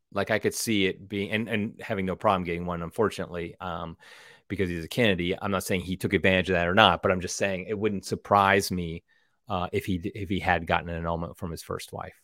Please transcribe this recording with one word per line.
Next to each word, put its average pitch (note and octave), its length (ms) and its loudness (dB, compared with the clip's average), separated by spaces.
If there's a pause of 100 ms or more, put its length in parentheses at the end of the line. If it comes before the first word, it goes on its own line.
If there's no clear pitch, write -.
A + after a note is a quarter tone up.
(120)
Like, G2 180 -2
I G#2+ 80 2
could G#2 160 0
see G#2 320 2
it F#2 220 -4
being, G2 220 -4
and, A2 180 0
and A2 320 -4
having G2 240 -2
no F#2 120 -2
problem F#2+ 280 2
getting F2 220 -4
one, F2 160 -4
unfortunately, E2+ 800 -4
um, E2+ 360 -8 (520)
because G2 200 -2
he's E2+ 160 -4
a - 40 -12
Kennedy. F2+ 520 2
I'm G2+ 100 -6
not F#2 140 0
saying F#2+ 180 0
he F2+ 140 -4
took G2+ 160 -2
advantage F#2 380 4
of F#2 40 4
that F2 120 2
or F2+ 80 2
not, G2 280 6
but G2 100 4
I'm F#2 80 0
just F2+ 160 -6
saying F#2+ 320 -2
it G#2+ 100 -4
wouldn't G2+ 260 -2
surprise G2 680 4
me, E2+ 340 -4 (440)
uh, F2+ 240 -2
if G2+ 140 -4
he F#2 120 0
d-, F2+ 160 -6
if G2+ 140 -8
he F#2 120 0
had E2+ 260 2
gotten E2+ 220 0
an E2+ 80 -6
annulment E2 400 -4
from F2 140 -8
his D#2+ 120 -10
first - 300 -10
wife - 320 -12